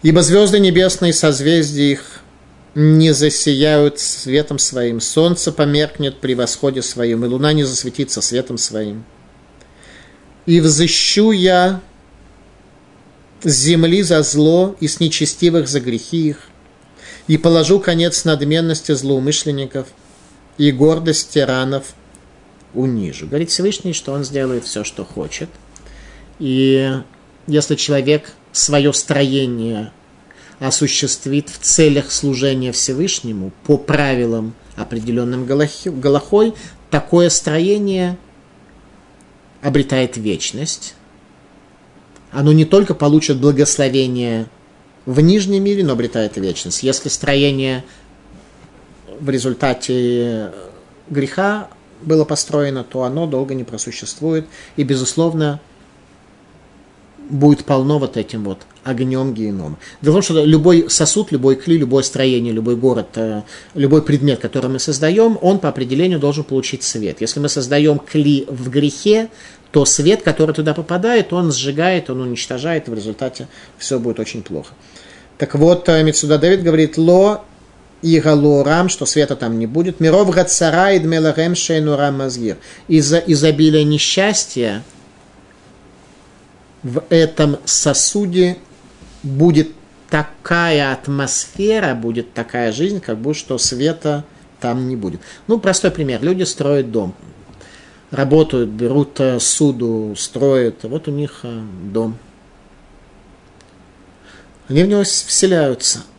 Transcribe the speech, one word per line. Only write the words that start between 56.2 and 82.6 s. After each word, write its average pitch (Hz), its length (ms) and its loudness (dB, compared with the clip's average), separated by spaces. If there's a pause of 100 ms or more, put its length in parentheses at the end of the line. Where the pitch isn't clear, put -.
будет 143 340 4
полно 143 360 0
вот 135 180 -4
этим 110 260 -6
вот 98 160 -8 (240)
огнём 131 500 -4
генома. 98 440 -6 (240)
Дело 143 100 4
в 165 40 6
том, 202 80 4
что 160 200 0
любой 156 460 6
сосуд, - 420 0
любой 135 240 2
кли, 165 220 0
любое 131 260 0
строение, 127 480 0
любой 113 240 -2
город, 120 400 0
э, 110 280 -4 (320)
любой 143 260 4
предмет, 143 400 0
который 123 280 -4
мы 131 80 -4
создаём, 170 640 0
он 190 180 2
по 170 100 -2
определению 139 500 -2
должен 143 240 0
получить 131 400 -4
свет. 104 380 -6
Если 113 180 -6
мы 143 80 -2
создаём 143 520 0
кли 143 500 0
в 127 200 -8
грехе, 202 600 0 (420)
то 143 140 4
свет, 139 360 2
который 156 320 0
туда 151 200 -2
попадает, 180 580 -2
он 175 220 0
сжигает, 151 560 -2
он 127 100 -6
уничтожает, 127 720 -6
и - 20 -6
в - 20 -6
результате 110 540 -8 (300)
всё 131 220 -4
будет 117 200 -4
очень 110 240 -8
плохо. 76 300 -12 (640)
Так - 180 -4
вот, 170 320 4
э, 160 160 4
Мицуда 151 340 2
Давид 180 240 4
говорит: 160 360 2
"Ло 185 480 4 (560)
и 165 180 4
галу 147 440 4
рам", 165 260 2
что - 160 -6
света 143 320 0
там 117 200 -4
не 113 80 -2
будет. 170 360 -2
"Миров 180 280 4
гацара 175 640 2
и 190 80 4
дмелагем 160 560 0
шейну 156 400 0
рам 143 220 0
мазгир". 123 400 -4 (320)